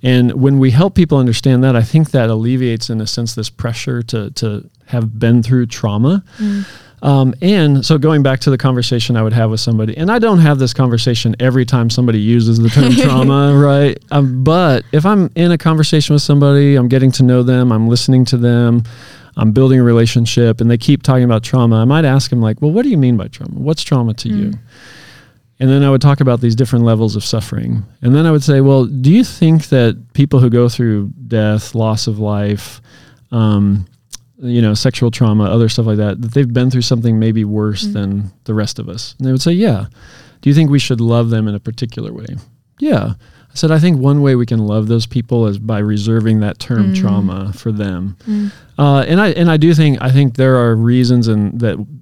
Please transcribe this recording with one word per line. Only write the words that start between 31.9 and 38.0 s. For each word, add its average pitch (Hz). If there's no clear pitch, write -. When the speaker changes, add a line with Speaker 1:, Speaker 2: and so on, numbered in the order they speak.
Speaker 1:
of 107
life, 104
um, 101
you 120
know, 107
sexual 120
trauma, 107
other 113
stuff 113
like 107
that, 104
that 113
they've 131
been 127
through 123
something 113
maybe 110
worse 104
Speaker 2:
Mm. 104
Speaker 1:
than 98